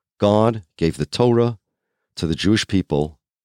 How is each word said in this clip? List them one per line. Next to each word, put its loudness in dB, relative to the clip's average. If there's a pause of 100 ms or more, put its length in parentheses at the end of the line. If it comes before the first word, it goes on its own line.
(180)
God 2 (140)
gave -2
the -4
Torah 0 (580)
to -6
the -2
Jewish 0
people -4 (260)